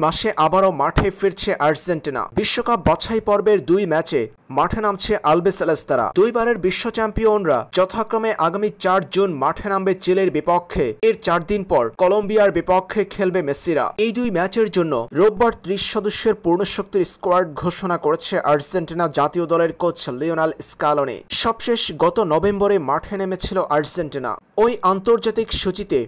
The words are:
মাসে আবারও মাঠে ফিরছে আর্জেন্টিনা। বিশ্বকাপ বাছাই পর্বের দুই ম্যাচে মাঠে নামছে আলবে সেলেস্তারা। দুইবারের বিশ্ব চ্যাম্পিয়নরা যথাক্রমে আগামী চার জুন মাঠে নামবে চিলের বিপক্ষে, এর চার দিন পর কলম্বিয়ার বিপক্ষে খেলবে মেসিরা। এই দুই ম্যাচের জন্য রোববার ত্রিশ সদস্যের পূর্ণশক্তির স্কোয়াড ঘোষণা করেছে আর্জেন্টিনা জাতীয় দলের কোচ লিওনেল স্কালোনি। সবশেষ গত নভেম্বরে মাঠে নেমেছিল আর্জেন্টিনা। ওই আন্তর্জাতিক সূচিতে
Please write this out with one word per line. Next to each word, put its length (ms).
মাসে 240
আবারও 260
মাঠে 260
ফিরছে 320
আর্জেন্টিনা। 560
বিশ্বকাপ 400
বাছাই 380
পর্বের 320
দুই 140
ম্যাচে 280
মাঠে 280
নামছে 280
আলবে 280
সেলেস্তারা। 460
দুইবারের 460
বিশ্ব 180
চ্যাম্পিয়নরা 640
যথাক্রমে 540
আগামী 220
চার 180
জুন 160
মাঠে 300
নামবে 200
চিলের 340
বিপক্ষে, 480
এর 80
চার 160
দিন 100
পর 120
কলম্বিয়ার 560
বিপক্ষে 440
খেলবে 340
মেসিরা। 380
এই 140
দুই 200
ম্যাচের 380
জন্য 180
রোববার 360
ত্রিশ 200
সদস্যের 500
পূর্ণশক্তির 720
স্কোয়াড 340
ঘোষণা 420
করেছে 300
আর্জেন্টিনা 540
জাতীয় 340
দলের 200
কোচ 180
লিওনেল 320
স্কালোনি। 480
সবশেষ 400
গত 140
নভেম্বরে 440
মাঠে 320
নেমেছিল 360
আর্জেন্টিনা। 540
ওই 80
আন্তর্জাতিক 560
সূচিতে 460